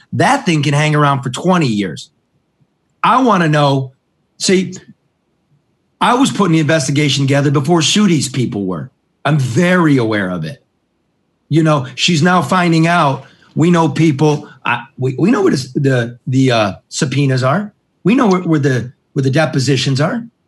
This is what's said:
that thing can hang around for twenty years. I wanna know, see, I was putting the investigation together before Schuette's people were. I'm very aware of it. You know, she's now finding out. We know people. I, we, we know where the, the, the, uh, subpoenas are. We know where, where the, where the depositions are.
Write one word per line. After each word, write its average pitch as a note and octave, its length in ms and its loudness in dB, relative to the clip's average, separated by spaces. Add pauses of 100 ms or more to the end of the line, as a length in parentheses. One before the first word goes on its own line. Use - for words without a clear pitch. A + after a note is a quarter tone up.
(120)
that A3+ 340 0
thing D#3 160 0
can D3 100 0
hang D3+ 220 0
around C#3+ 280 2
for C3 80 -6
twenty E3+ 360 0
years. G#2 440 -4 (920)
I G#3+ 200 2
wanna F#3+ 260 2
know, C#3 440 0 (460)
see, F#3 340 0 (1300)
I G#3+ 80 2
was C4 180 2
putting F#3+ 220 0
the D#3+ 80 4
investigation D3 640 0
together C#3 260 2
before D3+ 300 2
Schuette's F3 480 2
people G#2 380 -4
were. F2+ 240 -8 (340)
I'm D3 140 0
very D#3 580 2
aware A2 340 -2
of E2+ 140 -8
it. D2 180 -12 (880)
You D#3+ 140 2
know, D3+ 320 0
she's E3 280 0
now F3+ 200 2
finding E3 440 0
out. D#3 380 0 (300)
We D#3+ 160 2
know E3 180 2
people. D3 600 0 (160)
I, B2+ 180 -4 (140)
we, B2+ 200 -4
we F3 120 2
know A#3+ 120 0
where D#4+ 100 2
the, - 180 -4 (100)
the, B2 460 -2
the, C3 240 2
uh, G#2+ 240 0 (160)
subpoenas C3 520 -2
are. F3 300 -2 (300)
We G3+ 120 2
know C4 140 2
where, F3+ 140 2
where D#3+ 180 0
the, C3 320 -2 (220)
where C#3 80 -2
the C3 80 0
depositions C#3 680 0
are. A3+ 280 -4 (220)